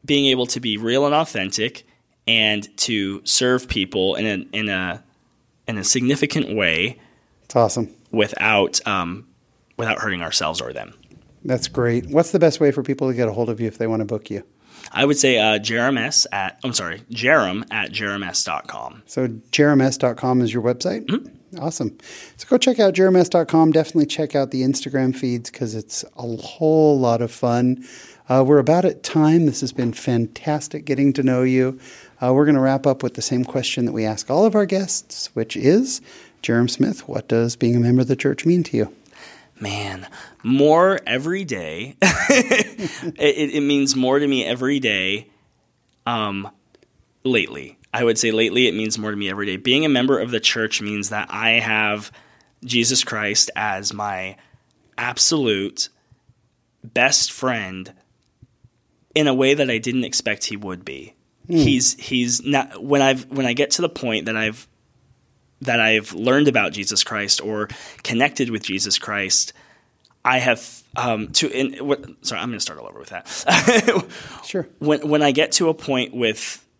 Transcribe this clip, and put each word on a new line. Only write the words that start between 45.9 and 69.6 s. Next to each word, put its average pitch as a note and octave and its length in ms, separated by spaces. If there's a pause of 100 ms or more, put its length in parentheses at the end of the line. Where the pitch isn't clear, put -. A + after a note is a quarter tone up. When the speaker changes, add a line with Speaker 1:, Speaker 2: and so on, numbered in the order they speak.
Speaker 1:
um, G#2 420 (760)
lately. E2 540 (140)
I A#2+ 120
would A2+ 160
say A#2 120
lately A2+ 360
it F2+ 80
means A2 240
more G#2+ 100
to G#2 80
me G2+ 140
every G2+ 160
day. F#2+ 100
Being C3 280
a D#3 40
member B2+ 300
of A#2 100
the A#2 100
church A2 420
means G#2 280
that G#2+ 220
I A2+ 220
have G#2+ 580 (520)
Jesus A#2+ 400
Christ G#2+ 520
as G2+ 380
my G2 420 (600)
absolute A#2+ 920 (960)
best B2 480
friend G2 600 (1200)
in D3+ 120
a C3+ 60
way C3+ 200
that C#3+ 160
I A2+ 80
didn't B2 260
expect - 420
he G#2 120
would F#2 280
be. C#2 280 (340)
Speaker 2:
Hmm. E3+ 80
Speaker 1:
He's, C3+ 380
he's B2 520
not, C3 380
when C#3 180
I've, C3+ 300
when C3+ 140
I A#2+ 80
get C#3+ 180
to - 100
the E3+ 80
point A2 360
that A2 120
I've, A2 300 (920)
that B2 180
I've A2 340
learned B2+ 340
about G#2+ 260
Jesus G2+ 300
Christ G2+ 380
or G#2+ 280 (340)
connected B2 460
with G#2+ 140
Jesus F#2+ 360
Christ, G2+ 540 (680)